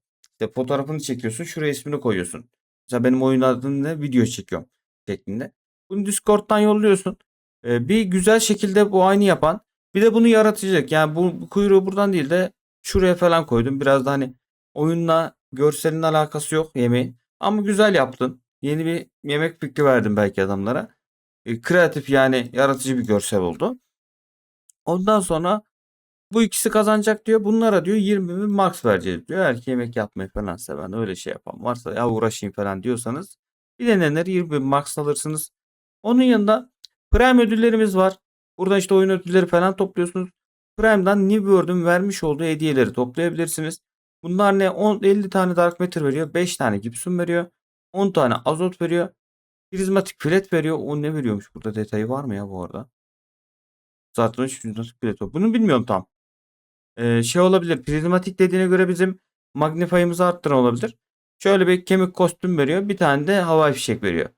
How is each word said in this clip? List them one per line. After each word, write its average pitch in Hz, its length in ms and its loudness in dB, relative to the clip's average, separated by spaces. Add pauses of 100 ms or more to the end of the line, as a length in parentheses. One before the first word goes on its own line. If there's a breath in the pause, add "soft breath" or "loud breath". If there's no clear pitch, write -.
(320)
işte 110 220 -8
fotoğrafını 139 460 -4
çekiyorsun, 120 440 -8
şuraya 151 280 -6
ismini 147 280 -6
koyuyorsun. 90 500 -4 (400)
Mesela 120 140 -2
benim 127 200 2
oyun 131 180 2
adını 131 420 -2
ne? 156 180 -6
Video 127 240 2
çekiyorum - 440 -8 (380)
şeklinde. 107 440 -10 (380)
Bunu 190 160 -4
Discord'dan 208 540 0
yolluyorsun. 208 580 2 (480)
E, 120 240 -2
bir 220 120 2
güzel 190 380 2
şekilde 208 520 2
bu 190 120 4
aynı 196 200 4
yapan, 170 380 2 (340)
bir 196 60 2
de 220 120 6
bunu 233 140 6
yaratacak. 208 640 2
Yani 156 240 2
bu, 175 260 -2
bu 165 80 -14
kuyruğu 196 360 4
buradan 196 280 0
değil 147 160 -2
de 180 240 0 (280)
şuraya 180 340 2
falan 170 300 2
koydum. 131 360 0
Biraz 139 240 2
da 139 60 -2
hani 139 220 -2 (400)
oyunla 165 640 0 (160)
görselin 151 500 0
alakası 156 540 -2
yok 156 200 -4
yemeğin. 123 460 0 (180)
Ama 208 220 -2
güzel 202 340 2
yaptın. 127 460 -2 (200)
Yeni 151 240 -4
bir 170 220 -4 (160)
yemek 151 380 -4
fikri 147 240 -2
verdim 110 320 2
belki 98 260 0
adamlara. 101 520 -4 (500)
E, 117 160 -6
kreatif 165 480 2
yani 131 440 2
yaratıcı 131 440 0
bir 117 60 -2
görsel 104 360 0
oldu. 120 400 -4 (1040)
Ondan 190 340 2
sonra 180 420 -2 (680)
"Bu 226 120 2
ikisi - 260 -2
kazanacak." 214 560 0
diyor. 220 180 2
"Bunlara," 214 420 2
diyor, 208 120 0
"yirmi 196 300 0
bin 196 240 -4
marks 190 340 0
vereceğiz." 90 420 -2
diyor. 180 120 -4
Eğer 127 220 0
ki - 80 -10
yemek 120 260 -4
yapmayı 104 340 -6
falan 101 280 -8
seven, 80 360 -12
öyle 104 220 -4
şey - 180 -12
yapan - 300 -16
varsa, 120 300 -8
"Ya 117 160 -2
uğraşayım." 110 440 -4
falan 98 300 -6
diyorsanız 123 540 -8 (420)
bir 240 80 -4
denenleri 170 440 0
yirmi 175 200 -2
bin 143 120 -2
marks 139 340 -2
alırsınız. 151 540 -6 (520)
Onun 240 180 2
yanında 220 500 2 (400)
Prime 247 320 6
ödüllerimiz 220 540 2
var. 185 200 2 (400)
Burada 190 200 2
işte 190 160 0
oyun 190 160 6
ödülleri 185 360 2
falan 180 300 2
topluyorsunuz. 180 540 -4 (480)
Prime'dan 202 520 2
New 214 120 2
World'un 180 440 2
vermiş 180 380 0
olduğu 151 200 -2
hediyeleri 151 500 0
toplayabilirsiniz. 160 880 -4 (420)
Bunlar 196 360 2
ne? 190 100 2
On, 208 340 0
elli 196 260 2
tane 185 260 0
Dark 175 240 0
Matter 180 240 -4
veriyor. 147 300 -2
Beş 175 240 -2
tane 110 200 0
Gibson 120 420 -6
veriyor. 170 260 -2 (480)
On 196 180 0
tane 131 240 2
Azot 170 460 -4
veriyor. 170 280 -2 (600)
Prizmatik 190 500 -2
Filet 185 320 0
veriyor. 156 280 0
O 147 200 -6
ne 151 120 -4
veriyormuş? 113 420 -4
Burada 107 200 -8
detayı 107 340 -4
var 135 140 -4
mı 113 120 -6
ya 101 140 -10
bu 90 140 -10
arada? 90 260 -12 (1300)
Zaten 117 280 -2
üç 131 180 -10
prizmatik 113 400 -12
filet 110 200 -6
var. 101 120 -10
Bunu 208 200 0
bilmiyorum 185 320 2
tam. 95 220 -4 (880)
Ee, 117 260 0
şey 143 180 0
olabilir. 170 420 2
Prizmatik 180 560 -2
dediğine 185 280 2
göre 185 200 2
bizim 185 320 -2 (340)
magnify'ımızı 170 720 0
arttıran 165 320 0
olabilir. 123 400 0 (420)
Şöyle 196 280 4
bir 180 180 2
kemik 185 280 2
kostüm 180 440 -2
veriyor. 170 320 0
Bir 190 80 -4
tane 143 300 2
de 196 140 2
havai 160 320 2
fişek - 300 -4
veriyor. 85 340 -2